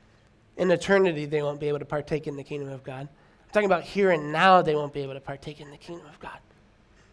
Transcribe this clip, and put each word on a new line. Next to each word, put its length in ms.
in 140
eternity 540
they 160
won't 180
be 80
able 120
to 60
partake 420
in 80
the 80
kingdom 260
of 140
God. 180
I'm 520
talking 140
about 160
here 280
and 200
now 300
they 140
won't 180
be 80
able 120
to 60
partake 420
in 100
the 60
kingdom 300
of 120
God. 200